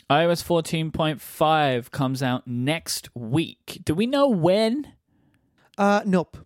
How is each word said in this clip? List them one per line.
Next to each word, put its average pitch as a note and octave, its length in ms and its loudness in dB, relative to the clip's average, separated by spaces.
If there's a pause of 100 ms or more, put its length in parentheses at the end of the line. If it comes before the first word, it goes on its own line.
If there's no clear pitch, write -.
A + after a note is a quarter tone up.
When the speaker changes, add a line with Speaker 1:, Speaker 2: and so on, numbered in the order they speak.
Speaker 1:
I D3+ 160 4
O E3+ 60 2
S E3+ 120 0
fourteen D#3+ 480 -2
point D#3 300 -4
five D3 720 0
comes C3 320 -2
out B2+ 240 -2
next B2+ 680 -4
week. B2 720 -6
Do D3+ 100 0
we G#3+ 120 0
know C#4 220 2
when? A3 640 2 (840)
Speaker 2:
Uh, G3+ 300 4
nope. F3+ 400 0